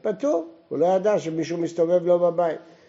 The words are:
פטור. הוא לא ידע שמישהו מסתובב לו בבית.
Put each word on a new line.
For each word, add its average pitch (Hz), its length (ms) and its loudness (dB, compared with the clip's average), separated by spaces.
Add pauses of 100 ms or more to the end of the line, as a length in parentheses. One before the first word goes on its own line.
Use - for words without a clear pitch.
פטור. 294 460 -2 (220)
הוא 135 100 -6
לא 151 80 2
ידע 190 320 2
שמישהו 160 400 -4
מסתובב 170 480 0
לו 175 120 4
בבית. 170 400 0 (300)